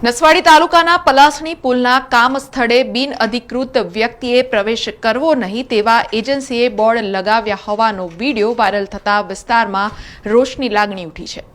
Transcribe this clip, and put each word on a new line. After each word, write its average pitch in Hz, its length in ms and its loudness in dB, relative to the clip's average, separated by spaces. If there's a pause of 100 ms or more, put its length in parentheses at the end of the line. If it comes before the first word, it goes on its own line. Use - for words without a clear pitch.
નસવાડી 311 380 4
તાલુકાના 339 640 4
પલાસણી 302 500 4
પુલના 247 400 0 (160)
કામ 254 260 2
સ્થળે 240 460 -2
બિનઅધિકૃત 247 960 -4 (180)
વ્યક્તિએ 240 560 0
પ્રવેશ 214 320 -2 (180)
કરવો 254 320 2
નહીં 226 380 -6
તેવા 226 240 2 (240)
એજન્સીએ 254 580 -2
બોર્ડ 220 380 0
લગાવ્યા 208 500 -2
હોવાનો 208 420 -2 (140)
વીડિયો 233 400 -2
વાયરલ 202 320 -2
થતા 202 240 -2 (160)
વિસ્તારમાં 208 680 -2 (240)
રોષની 240 540 0
લાગણી 190 340 -4
ઉઠી - 220 -14
છે. - 200 -18